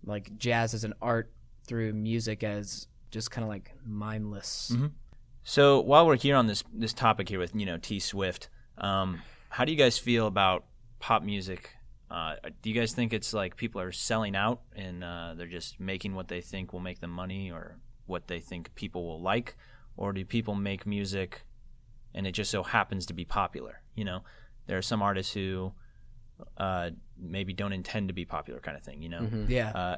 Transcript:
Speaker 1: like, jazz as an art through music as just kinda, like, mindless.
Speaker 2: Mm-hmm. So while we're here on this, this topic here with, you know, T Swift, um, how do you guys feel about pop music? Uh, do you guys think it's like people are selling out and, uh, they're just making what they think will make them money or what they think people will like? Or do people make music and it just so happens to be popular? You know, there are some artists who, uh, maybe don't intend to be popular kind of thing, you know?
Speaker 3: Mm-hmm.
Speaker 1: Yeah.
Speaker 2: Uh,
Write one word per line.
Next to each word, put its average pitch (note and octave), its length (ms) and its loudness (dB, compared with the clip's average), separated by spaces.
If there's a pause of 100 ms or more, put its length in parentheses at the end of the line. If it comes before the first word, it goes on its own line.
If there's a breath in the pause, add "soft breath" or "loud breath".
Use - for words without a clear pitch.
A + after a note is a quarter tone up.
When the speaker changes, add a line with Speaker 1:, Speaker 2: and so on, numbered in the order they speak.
Speaker 1:
like, G#2 340 -6
jazz A#2 360 2
as A2 100 -2
an G#2+ 180 -4
art A#2 280 0 (360)
through A2+ 260 0
music A2 500 0
as G#2 440 -4 (240)
just A2 200 -4
kinda, A2+ 180 -4
like, G2+ 260 -8 (100)
mindless. G#2+ 880 -4
Speaker 2:
Mm-hmm. B2+ 120 2 (580)
So C#3+ 360 8
while D3 260 10
we're D3+ 100 8
here C#3 200 6
on B2 100 8
this, G#2 260 0
this A2 220 -2
topic G#2+ 340 4
here G2+ 100 -2
with, F2+ 160 0
you G#2 120 0
know, F2 120 -2
T G2+ 220 -4
Swift, F#2+ 480 -2 (300 soft breath)
um, F#2+ 420 0 (300 loud breath)
how - 140 0
do C#3+ 80 2
you D#3 60 -2
guys C3 200 8
feel A#2 280 4
about F#2+ 380 4 (340)
pop - 240 4
music? F#2+ 480 -6 (400)
Uh, D#2+ 240 -4 (280)
do A2+ 80 -4
you A2 80 2
guys A2+ 140 2
think A#2 200 0
it's G#2+ 200 -2
like G2 240 -2
people A2+ 240 -4
are F#2 120 -4
selling G#2+ 440 0
out A2 240 2 (160)
and, F2+ 260 -8
uh, E2+ 340 -8
they're F2 120 -8
just F2 320 -10
making F#2+ 340 -4
what F#2 140 -6
they F2 120 -4
think F#2 320 -8
will F2+ 80 -6
make F2+ 200 -8
them F2 100 -6
money F#2 400 -4
or - 280 -12 (280)
what F2+ 220 -6
they F2 120 -4
think F2 340 -10
people F2+ 300 -6
will E2 160 -6
like? G2+ 360 0 (400 soft breath)
Or G2+ 160 -2
do F#2+ 120 -4
people A2 300 0
make G2 320 -2
music G2 580 -2 (720)
and G2 120 -2
it F#2 60 -2
just G2+ 180 -2
so G2 120 0
happens F#2+ 440 2
to E2+ 80 -8
be F2 100 -6
popular? E2+ 560 -2 (160)
You G#2+ 80 -4
know, F#2 180 -6 (440 soft breath)
there F#2+ 120 0
are F#2 40 -2
some G#2+ 200 0
artists G2 320 2
who, F#2 380 -2 (840 soft breath)
uh, F2+ 340 0 (280)
maybe F#2 340 -6
don't G2 200 -2
intend F#2+ 360 -2
to F#2 60 -4
be F2+ 100 -4
popular D2 360 -6
kind C#2+ 160 -8
of C#2+ 80 -14
thing, C#2 180 -12
you E2 60 -8
know? - 140 -6
Speaker 3:
Mm-hmm. G#2+ 280 0
Speaker 1:
Yeah. A2 200 2
Speaker 2:
Uh, F2+ 280 -2